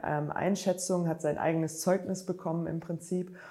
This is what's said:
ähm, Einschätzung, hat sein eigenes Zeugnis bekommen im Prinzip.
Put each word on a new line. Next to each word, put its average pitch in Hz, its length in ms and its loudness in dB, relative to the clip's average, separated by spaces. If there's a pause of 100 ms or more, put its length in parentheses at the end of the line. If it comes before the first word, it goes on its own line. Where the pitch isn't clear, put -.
ähm, 147 260 0
Einschätzung, 185 760 2
hat 165 140 0
sein 151 160 2
eigenes 160 440 2
Zeugnis 190 440 2
bekommen 170 420 -2
im 160 120 -2
Prinzip. 180 560 -4 (160)